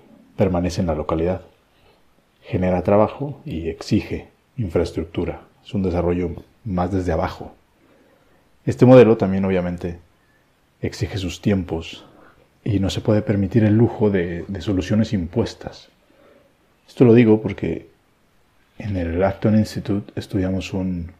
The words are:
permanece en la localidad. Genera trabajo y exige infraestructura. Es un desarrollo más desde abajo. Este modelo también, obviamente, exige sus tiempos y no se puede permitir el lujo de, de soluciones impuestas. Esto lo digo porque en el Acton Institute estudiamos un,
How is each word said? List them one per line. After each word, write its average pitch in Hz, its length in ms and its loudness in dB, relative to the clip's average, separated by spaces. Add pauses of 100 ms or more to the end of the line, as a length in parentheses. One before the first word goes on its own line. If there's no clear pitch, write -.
(360)
permanece 90 440 0
en 92 80 -2
la 80 60 -2
localidad. 82 480 -4 (1000)
Genera 90 400 -2
trabajo 135 600 0
y 82 240 -8
exige - 600 -4 (280)
infraestructura. 85 840 -4 (220)
Es - 100 -20
un 101 80 -2
desarrollo 87 480 -2 (340)
más 90 260 -4
desde 92 220 -2
abajo. 85 420 -6 (1120)
Este 123 200 4
modelo 117 320 10
también, 95 260 0
obviamente, 87 540 -4 (800)
exige - 380 -6
sus 90 240 -8
tiempos 87 640 -4 (580)
y 98 160 0
no 95 80 -2
se 101 140 -6
puede 107 180 0
permitir 104 420 0
el 107 140 4
lujo 110 320 2
de, 90 400 -4
de 95 140 -8
soluciones 104 500 -2
impuestas. - 800 -6 (960)
Esto - 160 2
lo 117 80 8
digo 110 300 6
porque - 460 -6 (920)
en 104 180 -6
el 85 260 -4
Acton 107 360 2
Institute 104 580 -2
estudiamos 95 560 -4
un, 92 480 -6